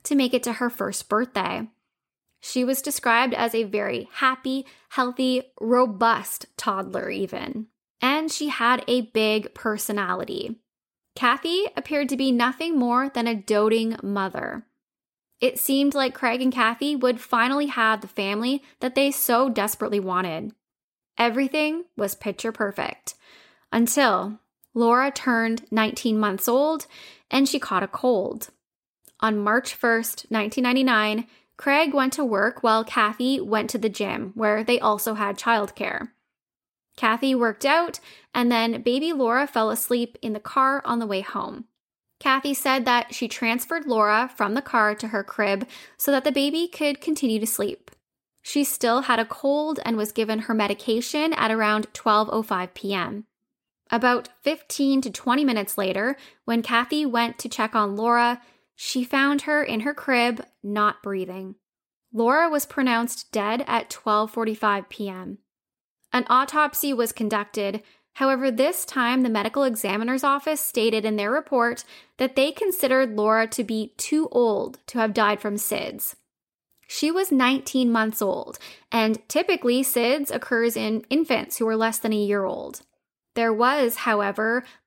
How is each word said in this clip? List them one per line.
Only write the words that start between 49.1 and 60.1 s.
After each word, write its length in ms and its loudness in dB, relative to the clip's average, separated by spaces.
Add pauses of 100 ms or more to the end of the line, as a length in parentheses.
a 60 2
cold 600 -2
and 100 0
was 160 -2
given 280 -2
her 140 -4
medication 800 0
at 180 0
around 420 0
twelve 380 2
oh 100 -2
five 320 -4
P 200 -6
M. 320 -6 (640)
About 380 0 (140)
fifteen 600 0
to 100 -4
twenty 340 0
minutes 320 -2
later, 400 -2 (260)
when 180 0
Kathy 440 0
went 340 0
to 80 -8
check 260 -4
on 220 0
Laura, 460 2 (340)
she 300 -4
found 380 2
her 200 2
in 180 -2
her 120 -2
crib, 520 0 (160)